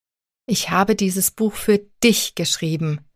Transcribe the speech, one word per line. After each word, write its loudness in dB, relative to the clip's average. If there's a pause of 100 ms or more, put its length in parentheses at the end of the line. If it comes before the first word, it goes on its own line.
(440)
Ich -2
habe 2
dieses -2
Buch -2
für 2 (260)
dich 2
geschrieben -4 (160)